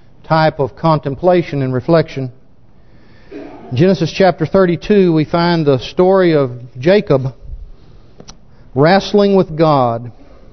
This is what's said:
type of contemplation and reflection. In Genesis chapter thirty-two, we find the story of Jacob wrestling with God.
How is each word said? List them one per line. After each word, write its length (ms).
type 380
of 160
contemplation 880
and 120
reflection. 560
In 420
Genesis 420
chapter 300
thirty-two, 680
we 120
find 420
the 140
story 560
of 240
Jacob 440
wrestling 640
with 240
God. 540